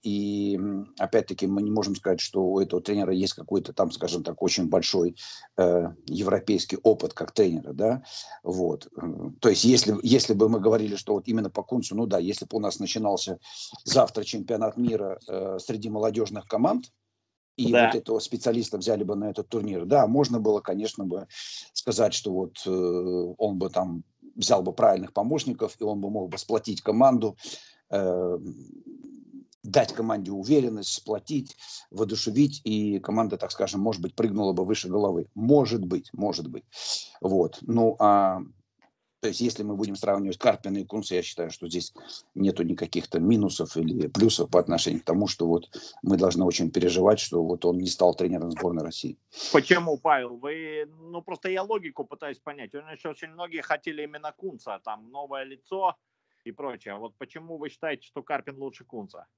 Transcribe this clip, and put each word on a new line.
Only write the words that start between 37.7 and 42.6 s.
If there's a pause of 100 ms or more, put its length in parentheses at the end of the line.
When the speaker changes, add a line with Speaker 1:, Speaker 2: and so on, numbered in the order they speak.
Speaker 1:
а, (800)
то
есть,
если
мы
будем
сравнивать
Карпина
и
Кунца,
я
считаю,
что
здесь (420)
нету